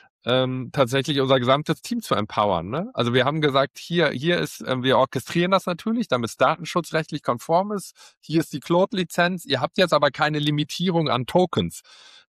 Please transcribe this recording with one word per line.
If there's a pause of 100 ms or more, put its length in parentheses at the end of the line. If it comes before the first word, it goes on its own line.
(240)
ähm,
tatsächlich
unser
gesamtes
Team
zu
empowern,
ne?
Also
wir
haben
gesagt,
hier,
hier
ist,
ähm,
wir
orchestrieren
das
natürlich,
damit
es
datenschutzrechtlich
konform
ist.
Hier
ist
die
Claude-Lizenz.
Ihr
habt
jetzt
aber
keine
Limitierung
an
Tokens, (540)